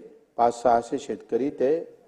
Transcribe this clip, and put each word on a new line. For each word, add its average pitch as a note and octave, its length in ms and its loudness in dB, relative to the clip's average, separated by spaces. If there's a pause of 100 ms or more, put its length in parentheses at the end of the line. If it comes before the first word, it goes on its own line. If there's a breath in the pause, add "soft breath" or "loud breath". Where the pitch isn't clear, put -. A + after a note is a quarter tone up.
(380)
पाच A#2+ 240 2
सहाशे A#2+ 380 2
शेतकरी A#2 500 -4
ते D3 480 -2 (100)